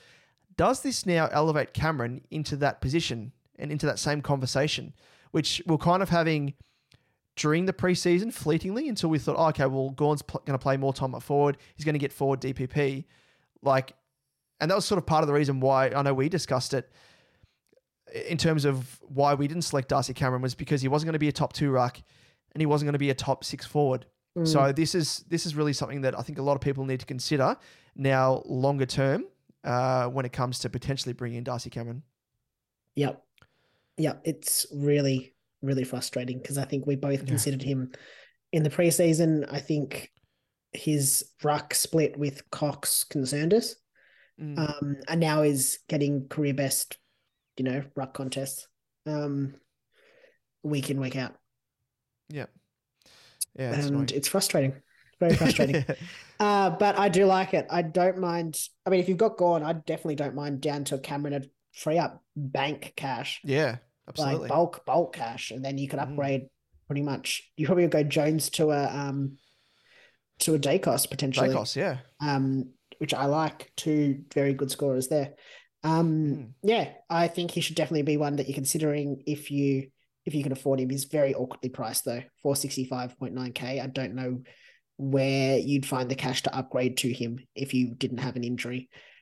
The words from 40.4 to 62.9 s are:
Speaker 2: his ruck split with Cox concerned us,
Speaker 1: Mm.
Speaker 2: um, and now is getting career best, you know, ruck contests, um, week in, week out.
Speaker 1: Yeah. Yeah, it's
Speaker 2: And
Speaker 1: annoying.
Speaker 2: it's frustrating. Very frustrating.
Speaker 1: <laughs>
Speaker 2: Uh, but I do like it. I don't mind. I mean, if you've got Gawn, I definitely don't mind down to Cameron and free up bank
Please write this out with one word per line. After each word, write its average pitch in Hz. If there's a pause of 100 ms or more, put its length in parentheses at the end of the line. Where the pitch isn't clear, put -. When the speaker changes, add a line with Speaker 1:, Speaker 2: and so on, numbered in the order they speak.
Speaker 2:
his - (120)
ruck 147
split -
with 143
Cox -
concerned 147
us, 226 (640)
Speaker 1:
Mm. 147
Speaker 2:
um, 143 (100)
and 170
now 151
is 143 (100)
getting 143
career 143
best, 135 (600)
you 127
know, 131 (120)
ruck 135
contests, 135 (400)
um, 143 (1080)
week 147
in, 139
week 131
out. 127 (920)
Speaker 1:
Yeah. 151 (1120)
Yeah, 131
it's 143
Speaker 2:
And 143
Speaker 1:
annoying. 139
Speaker 2:
it's 147
frustrating. 147 (460)
Very 165
frustrating. 143
Speaker 1:
<laughs> 147 (440)
Speaker 2:
Uh, 202
but 196
I 202
do 185
like 185
it. 160
I 175
don't 180
mind. 170 (260)
I 185
mean, 190
if 180
you've 185
got 220
Gawn, 175
I 160
definitely 156
don't 139
mind 143
down 143
to 135
Cameron 143
and 143 (240)
free 156
up - (120)
bank 139